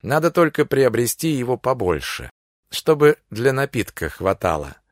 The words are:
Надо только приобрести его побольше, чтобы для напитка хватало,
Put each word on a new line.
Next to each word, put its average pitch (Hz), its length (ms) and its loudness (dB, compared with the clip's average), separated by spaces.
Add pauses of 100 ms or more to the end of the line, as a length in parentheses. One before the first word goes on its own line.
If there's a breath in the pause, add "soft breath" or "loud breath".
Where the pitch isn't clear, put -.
Надо 160 300 0
только 156 340 2
приобрести 135 640 0
его 127 280 -2
побольше, 90 720 -4 (400)
чтобы 151 480 2 (120)
для 123 240 0
напитка 131 560 -4
хватало, 85 680 -2 (160)